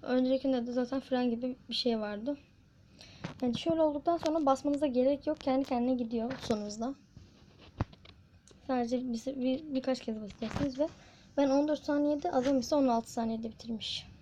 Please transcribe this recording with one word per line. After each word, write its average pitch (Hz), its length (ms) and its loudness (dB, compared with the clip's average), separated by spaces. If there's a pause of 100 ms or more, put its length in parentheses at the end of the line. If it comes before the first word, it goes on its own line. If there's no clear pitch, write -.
Öncekinde 254 640 2
de 247 40 -6
zaten 247 280 -2
fren 247 300 0
gibi 247 280 -4 (120)
bir 233 40 -8
şey 226 260 0
vardı. 214 380 -4 (1040)
Yani 240 180 0
şöyle 330 220 2
olduktan 311 360 2
sonra 320 280 0
basmanıza 285 420 2
gerek 262 400 2
yok. 302 120 -2
Kendi 269 260 2
kendine 254 300 0
gidiyor 233 460 -2
son 220 160 -2
hızla. 214 360 -6 (1700)
Sadece 247 320 0
bir, 240 260 -4
bir, 269 500 -2
birkaç 262 240 0
kez 220 220 -6
basacaksınız 233 580 -4
ve 311 100 2 (480)
ben 277 120 4
on 285 180 4
dört 302 160 0
saniyede, 294 480 2
adam 262 280 4
ise 240 160 0
on 277 120 6
altı 233 240 2
saniyede 226 380 -4
bitirmiş. - 580 -8 (140)